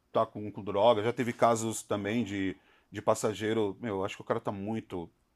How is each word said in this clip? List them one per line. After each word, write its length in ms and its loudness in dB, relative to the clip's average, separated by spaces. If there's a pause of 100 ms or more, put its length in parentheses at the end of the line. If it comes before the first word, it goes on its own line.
(120)
tá 140 2
com, 260 -8
com 100 -12
droga. 420 4
Já 100 0
teve 180 -2
casos 520 2
também 420 -2
de, 280 -2 (380)
de 100 -8
passageiro, 760 0
meu, 200 -4
eu 60 -2
acho 120 -8
que 40 -18
o 40 -16
cara 160 -2
tá 100 -4
muito 580 -8 (260)